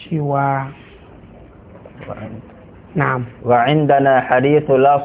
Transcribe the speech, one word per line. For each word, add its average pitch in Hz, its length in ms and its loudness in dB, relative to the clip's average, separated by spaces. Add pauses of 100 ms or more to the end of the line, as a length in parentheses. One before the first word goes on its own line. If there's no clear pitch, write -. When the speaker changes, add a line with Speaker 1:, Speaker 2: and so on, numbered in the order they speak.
Speaker 1:
cewa, 139 600 -4 (2250)
na'am. 135 280 -2 (200)
Speaker 2:
وعندنا 135 760 2
حديث 143 500 0
لا 139 340 4